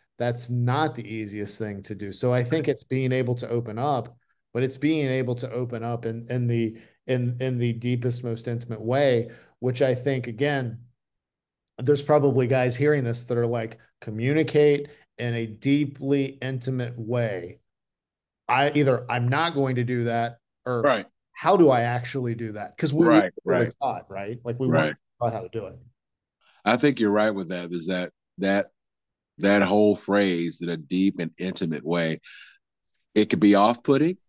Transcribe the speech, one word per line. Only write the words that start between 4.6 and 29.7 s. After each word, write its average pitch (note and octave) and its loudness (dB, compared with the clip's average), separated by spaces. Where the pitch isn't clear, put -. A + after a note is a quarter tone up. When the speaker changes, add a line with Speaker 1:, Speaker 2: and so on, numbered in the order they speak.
Speaker 1:
it's C3+ -4
being D3+ 0
able B2+ -2
to A#2+ -8
open A#2+ -6
up A#2+ -6
in, A#2 -8
in B2 -2
the, A#2 0
in, B2 0
in C3 -2
the A#2+ 0
deepest, B2 -4
most A#2 -8
intimate A#2 -8
way, B2 2
which B2 -2
I A#2 4
think, B2 -4
again, B2 -4
there's C#3 2
probably C#3 4
guys B2+ 2
hearing C#3+ 2
this A#2+ -4
that A#2+ -4
are A#2 0
like, A2+ -6
"Communicate C#3+ 2
in A#2+ -2
a A2+ -4
deeply C#3 -2
intimate B2+ -6
way." A2 -4
I C#3 2
either, C3+ 2
I'm A#2+ 0
not D3+ 0
going C3+ 0
to B2 0
do A#2+ -2
that, A#2 -2
or A#2+ -2
Speaker 2:
Right. A#2 2
Speaker 1:
how F#3 2
do D#3+ 8
I A#2+ 4
actually A#2+ -4
do A#2 -8
that? G#2 -12
'Cause C#3+ -2
we, E3 6
we - -
Speaker 2:
Right, G#2 6
Speaker 1:
were - 0
Speaker 2:
right. A#2+ 0
Speaker 1:
taught, G#2+ -6
right? G2+ -10
Like, A#2+ -6
we C3 -2
Speaker 2:
Right. B2 4
Speaker 1:
weren't D3+ -6
taught A#2 -2
how G#2 -8
to F#2 -14
do G#2+ -10
it. E2+ -16
Speaker 2:
I A2+ 2
think C3 2
you're G#2+ 4
right G#2+ 4
with F#2+ -6
that, F2 -6
is E2+ -6
that, F2+ -4
that, G2 0
that G2+ 4
whole G#2 4